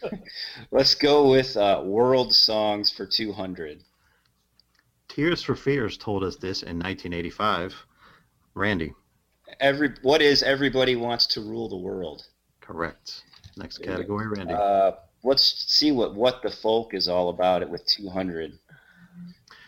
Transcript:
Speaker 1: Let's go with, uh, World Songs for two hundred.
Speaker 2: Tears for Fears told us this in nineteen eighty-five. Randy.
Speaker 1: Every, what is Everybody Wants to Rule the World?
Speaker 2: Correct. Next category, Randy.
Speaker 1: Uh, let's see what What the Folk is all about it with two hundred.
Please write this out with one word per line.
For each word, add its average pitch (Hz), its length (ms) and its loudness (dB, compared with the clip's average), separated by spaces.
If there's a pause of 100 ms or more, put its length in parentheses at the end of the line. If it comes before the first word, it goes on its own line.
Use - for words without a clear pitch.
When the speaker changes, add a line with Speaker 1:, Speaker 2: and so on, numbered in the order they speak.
(720)
Speaker 1:
Let's 135 240 4
go 147 340 6
with, 131 280 4
uh, 98 280 2
World 120 480 2
Songs 107 580 2
for 101 140 -8
two 107 260 -4
hundred. 90 520 -10 (1200)
Speaker 2:
Tears 160 360 -2
for 123 120 -2
Fears 131 420 -2
told 98 260 -4
us 87 140 -4
this 95 260 -8
in 87 160 -8
nineteen 92 340 -6
eighty-five. 90 600 -2 (800)
Randy. 95 400 -2 (680)
Speaker 1:
Every, 139 420 2
what 143 200 4
is 139 200 6
Everybody 131 540 2
Wants 117 320 -2
to - 140 -4
Rule 110 280 -8
the 98 80 -8
World? 90 480 -8 (360)
Speaker 2:
Correct. - 640 -10 (320)
Next - 220 -14
category, 101 500 -6
Randy. 98 260 -6
Speaker 1:
Uh, 98 400 4 (300)
let's - 440 2
see 151 240 4
what 110 240 0
What 123 260 2
the 104 80 -2
Folk 113 440 0
is 90 140 -2
all 90 220 0
about 90 320 2
it 82 80 -6
with 87 160 -10
two 101 240 -4
hundred. 87 480 -6 (1120)